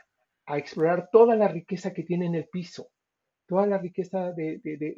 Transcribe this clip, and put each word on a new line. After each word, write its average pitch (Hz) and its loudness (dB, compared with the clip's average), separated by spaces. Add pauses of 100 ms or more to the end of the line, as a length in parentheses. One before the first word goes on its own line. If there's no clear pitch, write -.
(460)
a 147 -4
explorar 170 -2
toda 233 8
la 214 4
riqueza 180 -6
que 165 -8
tiene 175 -2
en 170 -2
el 160 -4
piso, 170 -12 (580)
toda 190 2
la 196 0
riqueza 180 -6
de, 160 -6
de, 151 -8
de, 151 -8